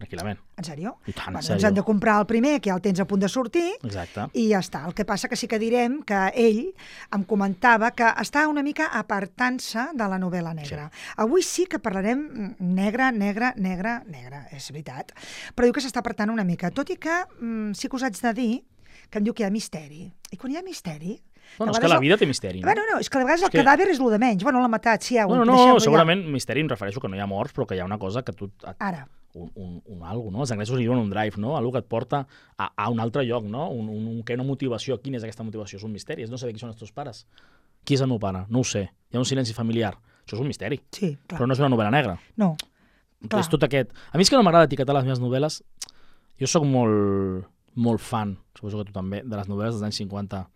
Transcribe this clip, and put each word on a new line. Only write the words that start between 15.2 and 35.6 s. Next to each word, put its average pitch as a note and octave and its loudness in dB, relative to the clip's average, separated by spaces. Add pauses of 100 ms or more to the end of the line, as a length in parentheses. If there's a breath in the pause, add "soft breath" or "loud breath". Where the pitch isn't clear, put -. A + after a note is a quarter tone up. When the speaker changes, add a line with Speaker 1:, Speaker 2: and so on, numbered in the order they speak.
Speaker 2:
Però A#3+ 4
diu A#3+ 4
que C#4+ -2
s'està B3+ -4
apartant G#3+ -2
una A3+ 0
mica, F3 0
tot C#4+ -4
i F4+ -6
que, E4 -2 (180)
mm, A3 -6
sí - -8
que - -8
us B3 -6
haig B3+ -4
de A#3 0
dir A#3+ -2 (440 soft breath)
que - -8
em G#3 0
diu A#3 0
que A3+ -2
hi - 0
ha F#3+ 0
misteri. F3 -8 (200)
I F3+ -14
quan B3+ -10
hi D#4 -6
ha F4+ -8
misteri, F3+ -10 (360 soft breath)
Speaker 1:
Bueno, G#3+ 0
Speaker 2:
de A3 2
Speaker 1:
és A#3 2
que B3 4
la E3+ 6
Speaker 2:
vegades C3 6
el - -
Speaker 1:
vida D3+ 6
té - 4
misteri, F#2+ -2
no? F2+ -4
Speaker 2:
Bueno, G#4 2
no, E4+ 0
és - -4
que C#4 0
a - 2
vegades D4+ 2
Speaker 1:
És - 4
Speaker 2:
el F#4 2
Speaker 1:
que E4 2
Speaker 2:
cadàver D4 6
és D4 2
lo B3+ 2
de G#3 4
menys. G#3+ 2
Bueno, B3+ 2
l'ha B3 4
matat, A3 2
sí, B3 0
ha A3 4
hagut, G3+ 2
Speaker 1:
Bueno, A#3+ 6
no, B3+ 10
Speaker 2:
deixem-ho B3 10
ja. A3 4
Speaker 1:
segurament E3 6
misteri, C3 -2
em D#3 2
refereixo G2+ -4
que G#2+ -4
no F#2+ -6
hi G2+ -4
ha G2+ -2
morts, G2+ -4
però B2+ -2
que F#2+ -4
hi - -2
ha F2+ -4
una G2 -4
cosa G2 -4
que G#2+ -8
tu G2 -10
et - -14
Speaker 2:
Ara. E3+ -6 (280)
Speaker 1:
un, - -14
un, F2 -12
un F2+ -16
algo, G#2+ -8
no? G2+ -6
Els C#3 -2
anglesos G#2+ -4
li B2 0
diuen B2 2
un G#2+ 0
drive, G#2 -2
no? B2 -2
Algo A#2+ -2
que B2+ -2
et - -6
porta C3 -2 (300 soft breath)
a, F#2 -6
a G#2 -2
un A2+ 0
altre A#2 -2
lloc, A#2 -2
no? B2+ -6
Un, A2+ -6
un, A2 -6
un, A2+ -8
que A#2+ -6
una B2+ -4
motivació. B2+ -4
Quina C#3 -8
és G#2+ -10
aquesta A2 -12
motivació? G#2+ -10